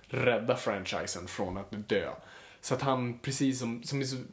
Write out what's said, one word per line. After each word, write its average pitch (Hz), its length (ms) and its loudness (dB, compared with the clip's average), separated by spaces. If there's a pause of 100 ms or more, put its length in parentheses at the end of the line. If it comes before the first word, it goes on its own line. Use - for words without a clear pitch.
rädda 120 540 4
franchisen 92 680 -2
från 92 300 -2
att 101 320 -6
dö. 95 220 2 (500)
Så - 140 0
att 127 80 0
han, 127 360 2
precis 131 400 2
som, 117 240 -4
som 139 180 -2
är 139 40 0
så 131 120 -2 (160)